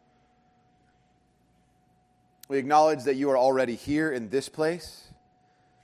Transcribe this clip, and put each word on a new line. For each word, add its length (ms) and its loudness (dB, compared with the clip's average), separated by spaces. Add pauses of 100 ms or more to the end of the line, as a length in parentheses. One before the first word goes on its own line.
(2500)
We 100 -2
acknowledge 460 2
that 100 2
you 160 -2
are 80 2
already 360 2
here 380 -2
in 160 -6
this 220 -4
place, 580 -6 (760)